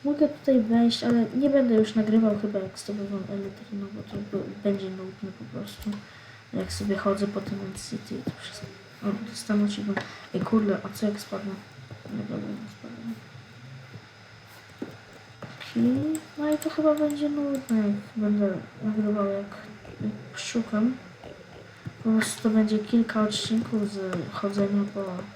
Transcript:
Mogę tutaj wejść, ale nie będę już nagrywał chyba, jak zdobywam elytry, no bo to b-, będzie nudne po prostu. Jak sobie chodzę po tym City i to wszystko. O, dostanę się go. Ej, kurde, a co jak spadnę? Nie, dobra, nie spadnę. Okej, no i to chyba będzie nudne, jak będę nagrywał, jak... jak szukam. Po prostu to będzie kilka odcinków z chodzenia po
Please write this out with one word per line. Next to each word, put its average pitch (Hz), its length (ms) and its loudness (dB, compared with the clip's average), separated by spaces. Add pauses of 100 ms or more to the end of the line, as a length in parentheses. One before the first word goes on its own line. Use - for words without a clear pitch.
Mogę 294 240 4
tutaj 262 320 4
wejść, 233 440 4
ale 233 300 6
nie 277 160 4
będę 254 240 6
już 220 200 4
nagrywał 214 480 6
chyba, 208 160 -2
jak 190 200 -6
zdobywam 202 440 -6 (100)
elytry, 196 400 -8
no 196 220 -6
bo 208 80 -10
to - 140 -10
b-, 202 360 -4 (120)
będzie 196 260 0
nudne 190 480 -10
po - 200 -10
prostu. - 320 -8 (640)
Jak 185 200 -4
sobie 202 240 0
chodzę 202 300 2
po 202 140 -4
tym 196 180 -6 (320)
City - 240 -8
i - 80 -8
to - 80 -4 (100)
wszystko. - 260 -12 (360)
O, 202 40 -2 (240)
dostanę 208 400 2
się 208 140 -4
go. 202 80 0 (420)
Ej, 185 60 0
kurde, 208 440 4
a - 100 -6
co 214 120 0
jak 208 140 0
spadnę? 202 320 -6 (600)
Nie, - 80 -4
dobra, - 260 -6
nie 214 300 -8
spadnę. 233 340 -10 (2250)
Okej, 294 800 0 (180)
no 302 120 0
i 302 80 4
to 320 120 -2
chyba 302 240 4
będzie 294 340 2
nudne, 277 500 0
jak 208 180 2 (200)
będę 208 400 2 (260)
nagrywał, 208 440 2
jak... 196 200 -2 (540)
jak - 380 -6
szukam. 226 560 0 (1120)
Po 226 60 2
prostu - 320 2
to 226 80 4
będzie 214 280 4
kilka 226 440 4
odcinków 208 680 0
z 190 240 -4 (160)
chodzenia 202 520 2 (100)
po 196 100 -4 (320)